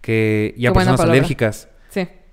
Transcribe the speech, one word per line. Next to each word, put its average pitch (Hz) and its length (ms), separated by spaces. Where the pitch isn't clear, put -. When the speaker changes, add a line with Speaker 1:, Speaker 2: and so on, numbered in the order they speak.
Speaker 1:
que, 110 560
y 117 80
a 120 60
Speaker 2:
Qué - 20
buena - 20
Speaker 1:
personas 131 80
Speaker 2:
palabra. - 120
Speaker 1:
alérgicas. 123 560
Speaker 2:
Sí. 185 180